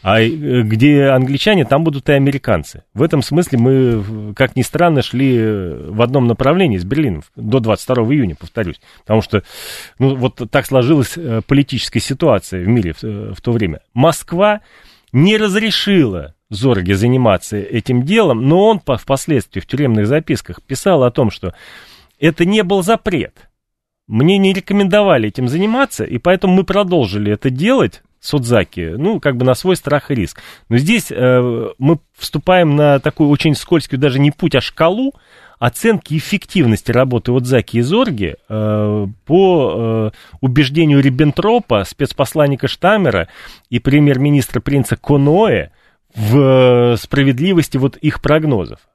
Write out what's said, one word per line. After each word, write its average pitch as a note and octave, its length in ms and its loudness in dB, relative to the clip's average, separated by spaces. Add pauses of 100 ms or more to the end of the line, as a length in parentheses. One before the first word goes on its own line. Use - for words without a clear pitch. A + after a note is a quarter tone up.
А, G2+ 180 2
э, A2+ 60 2 (360)
где C3+ 440 4
англичане, C3+ 580 2
там D#3 180 0
будут D3+ 260 -4
и D3 40 4
американцы. C3+ 680 -2 (100)
В A2 100 0
этом D#3+ 180 0
смысле D3 380 -2
мы, B2+ 400 2
в-, G#2 340 -10
как C3 220 -2
ни C3 80 0
странно, D3+ 400 0
шли, C3 340 0
э, F#2 520 -4
в G#2 120 -2
одном B2 260 2
направлении C3+ 500 0
с F2 80 -4
Берлином G#2+ 360 -4
в-, - 40 -20 (100)
до A#2 240 -2
двадцать A2 240 -2
второго B2 300 0
июня, G#2+ 220 -2
повторюсь. - 460 -10 (200)
Потому A2 200 0
что, G2 220 -2 (560)
ну, C3+ 160 2
вот B2+ 340 -4
так C3+ 160 -2
сложилась, C3+ 520 2
э, A#2+ 280 -4
политическая - 540 -2
ситуация A2 640 -2
в F#2 40 -2
мире G#2 260 0
в, - 100 -14
э, G#2 320 -10
в - 60 -20
то A#2+ 100 -4
время. G2+ 300 -4 (120)
Москва E3+ 680 0 (500)
не F3+ 260 4
разрешила F#3 960 0 (160)
Зорге G2+ 460 0
заниматься A2 640 0
этим B2 460 -4
делом, C#3+ 440 0
но F3+ 220 4
он G#3+ 100 0
по-, B2 180 -4
впоследствии C3+ 640 -4
в - 80 -14
тюремных A2+ 400 0
записках C#3+ 560 -4
писал C#3+ 400 0
о B2 80 2
том, B2 180 0
что - 240 -10 (680)
это E3 260 0
не G#3 180 0
был F#3+ 180 0
запрет. F#3+ 680 -4 (580)
Мне C#3+ 300 2
не F#3+ 140 2
рекомендовали F#3+ 800 2
этим B2+ 180 -4
заниматься, G#3+ 560 -2
и - 140 -6
поэтому F#3 380 0
мы F#3+ 100 4
продолжили C3+ 680 0
это G#2 180 -2
делать, D#3+ 520 -2 (180)
Судзаки, G#2 760 -2
ну, E3+ 220 -2
как C#3 180 -2
бы B2 80 0
на B2+ 100 2
свой F#3 200 -2
страх C#3+ 360 -4
и D3 40 -2
риск. F#2 260 -6 (280)
Но A#2 80 2
здесь, F3 320 0
э, B2 600 0 (100)
мы D3 180 2 (180)
вступаем E3 600 0
на C#3+ 240 4
такую - 300 0
очень D3 260 2
скользкую, C#3+ 440 -4
даже C#3+ 200 0
не C#3+ 100 4
путь, D3+ 240 -4
а B2 80 2
шкалу G#3+ 520 -2 (440)
оценки D#3 600 -2
эффективности C#3 720 -2
работы B2 400 0
Одзаки B2 460 0
и A#2 40 2
Зорги, C#3 540 -2 (120)
э, G#2+ 600 -2 (180)
по, E3 500 2
э, A2 360 -2 (300)
убеждению C#3+ 600 2
Риббентропа, C#3+ 840 0
спецпосланника C#3+ 840 -2
Штаммера E3+ 600 0 (440)
и A#2+ 80 -2
премьер-министра C#3+ 800 2
принца C#3 380 -2
Коноэ C#3+ 720 0 (440)
в, A2 240 0
э, B2+ 600 4
справедливости C#3+ 800 0
вот C3 200 -2
их - 240 -4
прогнозов. C3+ 580 -2 (140)